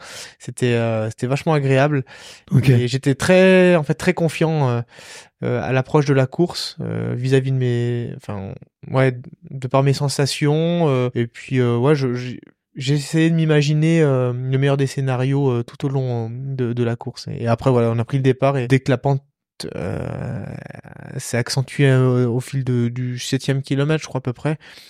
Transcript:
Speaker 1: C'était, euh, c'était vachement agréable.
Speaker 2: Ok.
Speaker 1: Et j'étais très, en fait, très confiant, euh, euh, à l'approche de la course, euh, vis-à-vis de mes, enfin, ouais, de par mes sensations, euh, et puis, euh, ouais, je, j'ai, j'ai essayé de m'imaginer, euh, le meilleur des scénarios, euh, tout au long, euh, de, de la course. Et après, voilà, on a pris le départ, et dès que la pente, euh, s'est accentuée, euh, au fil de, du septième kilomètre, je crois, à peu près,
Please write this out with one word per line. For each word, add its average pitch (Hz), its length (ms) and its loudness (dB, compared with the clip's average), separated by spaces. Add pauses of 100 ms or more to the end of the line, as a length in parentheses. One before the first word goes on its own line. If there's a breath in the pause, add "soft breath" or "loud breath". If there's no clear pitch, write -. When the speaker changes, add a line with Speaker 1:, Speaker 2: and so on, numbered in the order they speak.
(380 loud breath)
Speaker 1:
C'était, 120 360 -4
euh, 113 380 -2
c'était - 160 -6
vachement 143 260 -2
agréable. 139 500 2 (480 loud breath)
Speaker 2:
Ok. 131 160 4
Speaker 1:
Et 123 220 4
j'étais 135 260 0
très, 185 640 6
en 156 60 0
fait, 151 100 -2
très 180 200 0
confiant, 160 540 0
euh, 120 140 0 (640 loud breath)
euh, 120 180 -2
à 76 120 -4
l'approche 131 340 2
de 143 80 2
la 131 100 4
course, - 560 -4
euh, 113 340 -4
vis-à-vis 131 360 0
de 131 60 0
mes, 120 600 -2
enfin, 98 380 -10 (340)
ouais, 131 260 2 (360)
de 131 160 -8
par 139 160 2
mes 139 100 4
sensations, 151 920 0
euh, 127 260 0
et 120 140 0
puis, - 320 -4
euh, 120 180 2
ouais, 135 160 4
je, 131 220 0
j'ai, 123 240 -8 (360)
j'ai 139 200 -2
essayé 160 340 2
de 165 60 2
m'imaginer, 156 640 2
euh, 127 320 2
le 131 240 -2
meilleur 139 180 2
des 139 120 0
scénarios, 135 640 0
euh, 120 120 0
tout - 220 -8
au 143 40 -2
long, 127 360 -2
euh, 113 40 -8 (260)
de, 120 180 -2
de 120 100 -2
la 117 120 0
course. - 320 -12
Et 117 180 -6
après, 117 240 2
voilà, 117 220 4
on 117 80 0
a 117 60 -2
pris 139 120 -2
le 135 60 0
départ, 135 340 2
et 123 100 -2
dès 131 120 4
que - 100 -2
la 127 80 2
pente, 139 240 0 (540)
euh, 98 680 -8 (720)
s'est 127 200 -6
accentuée, 135 540 0
euh, 127 360 4
au 120 120 -2
fil 135 240 -6
de, 123 240 0
du 123 320 -6
septième 135 420 -2
kilomètre, 147 400 -2
je - 60 -12
crois, - 120 -8
à - 20 -6
peu 123 120 -4
près, 151 240 -4 (320 loud breath)